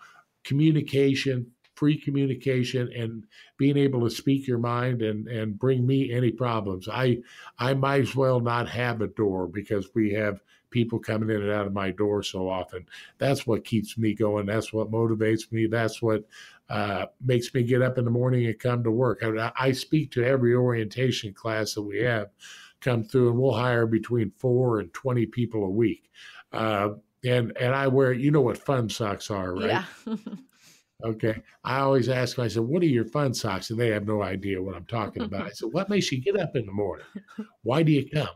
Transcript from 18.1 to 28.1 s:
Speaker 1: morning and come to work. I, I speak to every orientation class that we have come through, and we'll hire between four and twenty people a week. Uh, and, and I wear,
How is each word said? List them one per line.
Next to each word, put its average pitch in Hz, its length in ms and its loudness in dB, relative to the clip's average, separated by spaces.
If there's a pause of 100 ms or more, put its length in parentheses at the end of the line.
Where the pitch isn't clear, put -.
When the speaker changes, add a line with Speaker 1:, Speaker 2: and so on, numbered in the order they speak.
Speaker 1:
morning 123 340 2
and 113 100 -2
come 120 280 -2
to 113 80 2
work. 117 320 0
I, 113 340 -2
I 135 140 2
speak 139 400 -2
to 120 120 2
every 123 300 4
orientation 117 800 0
class 110 400 -4
that 104 80 -4
we 101 200 -6
have 113 260 0 (520)
come 117 240 0
through, 123 240 4
and 117 100 2
we'll 131 140 4
hire 117 340 2
between 113 520 0
four 123 420 2
and 87 140 -8
twenty 123 320 0
people 113 380 -2
a 95 40 -2
week. 107 420 0 (400)
Uh, 107 400 0 (320)
and, 123 360 0
and 127 160 0
I 139 140 0
wear, 131 260 4